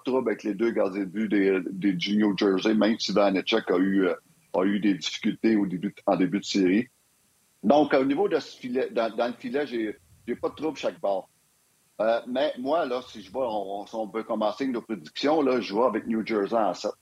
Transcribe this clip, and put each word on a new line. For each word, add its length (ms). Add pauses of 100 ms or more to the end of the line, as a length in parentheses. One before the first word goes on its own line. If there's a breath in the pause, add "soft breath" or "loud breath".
trouble 260
avec 120
les 120
deux 180
gardiens 300
de 40
but 220
des, 300 (120)
des, 240
du 240
New 180
Jersey, 380
même 240
si 140
Vanecek 580
a 80
eu, 300
euh, 60 (400)
a 100
eu 140
des 160
difficultés 600
au 100
début, 280 (120)
en 100
début 240
de 40
série. 440 (760)
Donc, 320
au 100
niveau 240
de 120
ce 160
filet, 340
dans, 240
dans 140
le 60
filet, 340
j'ai, 280 (300)
j'ai 80
pas 140
de 80
trouble 200
chaque 240
bord. 280 (720)
Euh, 260
mais 320
moi, 280
là, 220
si 140
je 80
vais, 80
on, 440
on, 40
si 80
on 140
peut 160
commencer 400
avec 100
nos 80
prédictions, 600
là, 180
je 120
vais 120
avec 240
New 180
Jersey 300
en 180
sept. 160 (120)